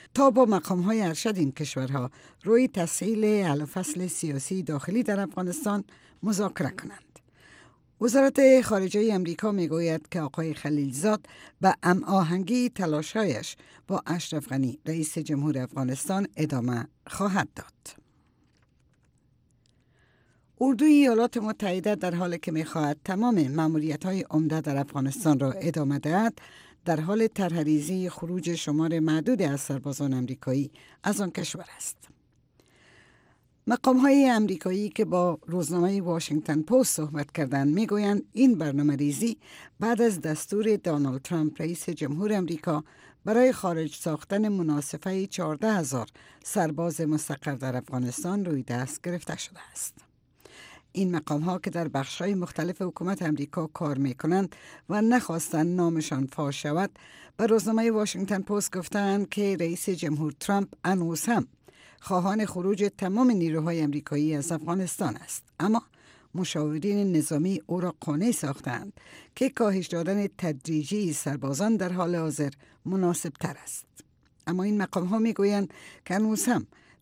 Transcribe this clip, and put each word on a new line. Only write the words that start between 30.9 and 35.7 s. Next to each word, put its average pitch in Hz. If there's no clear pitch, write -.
از 202
آن 180
کشور 175
است. -
مقام‌های 262
امریکایی 208
که 214
با 175
روزنامه 175